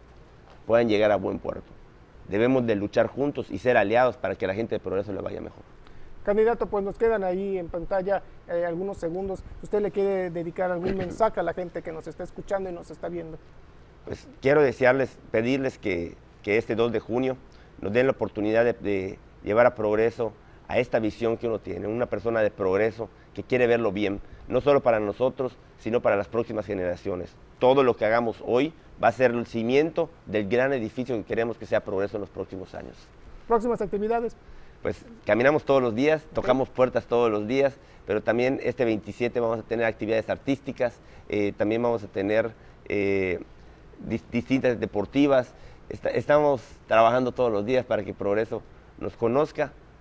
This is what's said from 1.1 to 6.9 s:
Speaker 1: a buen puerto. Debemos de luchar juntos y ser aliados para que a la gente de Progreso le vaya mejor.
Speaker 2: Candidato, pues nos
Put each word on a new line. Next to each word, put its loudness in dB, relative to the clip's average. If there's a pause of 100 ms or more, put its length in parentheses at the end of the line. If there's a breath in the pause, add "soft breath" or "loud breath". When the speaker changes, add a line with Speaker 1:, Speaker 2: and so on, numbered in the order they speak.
Speaker 1:
a 4
buen -2
puerto. -10 (560)
Debemos 2
de 2
luchar 0
juntos -4
y -8
ser 4
aliados 4
para -4
que -6
a 0
la 0
gente -4
de -2
Progreso -4
le -8
vaya -8
mejor. -14 (600 loud breath)
Speaker 2:
Candidato, 2
pues -2
nos -6